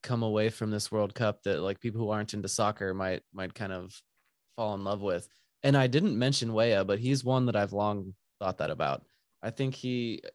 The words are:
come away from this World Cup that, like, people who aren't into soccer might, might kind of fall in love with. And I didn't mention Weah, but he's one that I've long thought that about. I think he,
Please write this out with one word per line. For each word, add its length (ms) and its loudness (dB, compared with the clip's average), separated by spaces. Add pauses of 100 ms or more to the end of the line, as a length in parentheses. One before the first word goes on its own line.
come 220 0
away 260 2
from 200 -4
this 220 -4
World 240 0
Cup 280 0
that, 180 0
like, 180 -2
people 220 -4
who 80 0
aren't 240 -2
into 140 -4
soccer 460 0
might, 280 -2 (120)
might 200 -8
kind 180 -8
of 240 -10 (600)
fall 200 -2
in 80 -6
love 180 -2
with. 260 -2 (360)
And 140 6
I 100 6
didn't 320 2
mention 340 0
Weah, 300 4
but 160 2
he's 240 0
one 220 2
that 100 2
I've 180 0
long 400 -2 (260)
thought 180 -2
that 140 -2
about. 320 -2 (380)
I 80 -6
think 260 -2
he, 480 -4 (120)